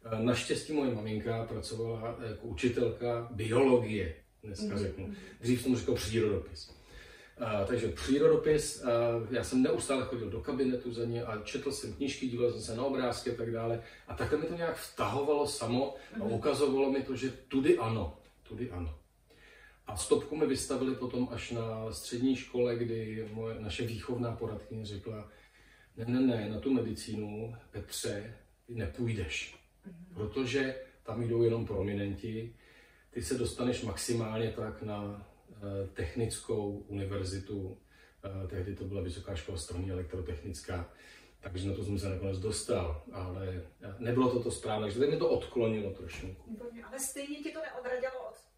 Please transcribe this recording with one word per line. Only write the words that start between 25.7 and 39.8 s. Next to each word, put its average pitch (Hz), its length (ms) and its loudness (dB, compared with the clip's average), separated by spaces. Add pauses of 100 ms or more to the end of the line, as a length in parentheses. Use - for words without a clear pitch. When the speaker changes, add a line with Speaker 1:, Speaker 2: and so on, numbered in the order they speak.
Speaker 1:
"Ne, 113 80 -6
ne, 123 140 2
ne, 113 300 4
na 110 100 -4
tu 135 140 2
medicínu, 110 840 -2 (160)
Petře, 104 640 -6 (320)
ty 120 80 -10
nepůjdeš, 104 800 -2 (300)
Speaker 2:
Mhm. 180 100 -14 (180)
Speaker 1:
protože 131 640 0 (280)
tam 113 200 -2
jdou 117 200 4
jenom 113 220 4
prominenti." 101 880 -2 (640)
Ty - 60 -4
se 127 140 0
dostaneš 123 460 0
maximálně 110 680 0
tak 107 300 -6
na, 101 460 -6 (240)
eh, 98 420 -4
technickou 104 920 -2
univerzitu, 98 920 -4 (460)
eh, 95 240 -6
tehdy 92 280 -2
to 104 100 -6
byla 95 160 -2
Vysoká 90 340 -4
škola 87 220 -6
strojní 90 340 -4